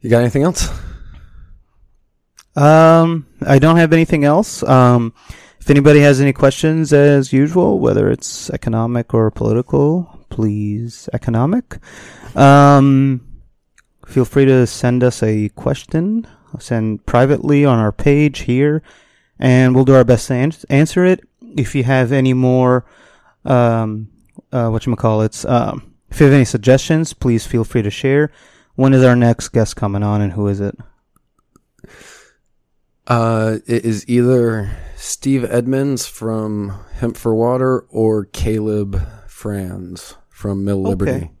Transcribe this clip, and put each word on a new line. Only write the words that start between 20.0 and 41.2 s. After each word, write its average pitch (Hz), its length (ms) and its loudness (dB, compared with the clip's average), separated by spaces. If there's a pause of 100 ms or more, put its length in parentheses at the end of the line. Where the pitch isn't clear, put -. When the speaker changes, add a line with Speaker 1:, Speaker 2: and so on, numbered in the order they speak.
Speaker 2:
best 117 240 0
to 131 60 -4
ans-, 135 360 -4
answer 156 340 0
it. 185 160 0 (380)
If 123 160 -6
you 135 100 -2
have 127 260 0
any 131 220 0
more, 127 540 0 (580)
um, 113 640 -2 (420)
uh, 120 180 -4
whatchamacallits, 110 800 -2
um, 117 440 -4 (180)
if - 100 -4
you 156 40 6
have 139 100 6
any 131 120 4
suggestions, 135 680 0
please 117 340 -4
feel 113 180 -4
free 117 180 -4
to 104 80 -4
share. 143 420 -2 (440)
When 135 180 4
is 131 100 4
our 123 120 6
next 117 320 0
guest - 280 -2
coming 101 260 -6
on, 104 200 -2
and 98 100 -4
who 101 160 -4
is 98 120 -4
it? 101 140 -6 (2250)
Speaker 1:
Uh, 113 600 -2
it 117 180 -2
is 110 240 -4
either 120 600 0 (260)
Steve - 480 -6
Edmonds 131 600 -4
from 107 640 -8 (220)
Hemp 113 220 -6
for 113 180 -4
Water 127 460 -2 (100)
or 110 340 -2
Caleb 107 800 -4 (240)
Franz 92 880 -14 (160)
from 98 340 -8
Mill 98 160 -4
Speaker 2:
Okay. 95 80 -4
Speaker 1:
Liberty. 98 420 -4 (100)